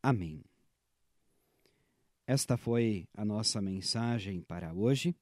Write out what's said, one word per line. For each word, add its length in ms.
Amém. 400
Esta 320
foi 560
a 100
nossa 380
mensagem 800
para 320
hoje. 480